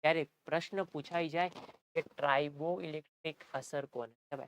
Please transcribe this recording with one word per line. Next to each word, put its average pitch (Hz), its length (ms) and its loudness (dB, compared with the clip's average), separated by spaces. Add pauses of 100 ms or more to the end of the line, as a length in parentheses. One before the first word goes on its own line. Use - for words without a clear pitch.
ત્યારે 156 280 4 (160)
પ્રશ્ન 170 400 0
પૂછાઈ 165 440 -2
જાય 170 200 2 (460)
કે 165 80 2
ટ્રાઇબો 147 800 2
ઇલેક્ટ્રિક 156 720 -6
અસર 143 340 -4
કોને 117 260 -6
કહેવાય? - 360 -10